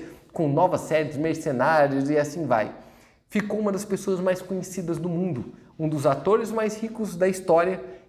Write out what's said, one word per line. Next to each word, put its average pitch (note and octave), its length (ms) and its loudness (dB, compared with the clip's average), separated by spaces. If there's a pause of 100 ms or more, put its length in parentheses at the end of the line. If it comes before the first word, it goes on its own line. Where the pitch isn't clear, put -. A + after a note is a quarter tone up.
(320)
com E3 160 0
novas D#3 340 4
séries, D#3 360 0
Mercenários C#3+ 920 2
e D3+ 80 2
assim D3 280 -2
vai. A#2 280 0 (540)
Ficou G#3 320 -2
uma G#3 140 0
das G3 100 -2
pessoas F#3+ 380 -2
mais F#3 200 0
conhecidas F3 560 -6
do E3+ 120 -4
mundo, E3 420 -2 (260)
um D#3 120 -2
dos D3 160 0
atores G3 460 2
mais A3 260 -2
ricos G#3+ 400 -6
da F#3 100 4
história, F#3 560 2 (260)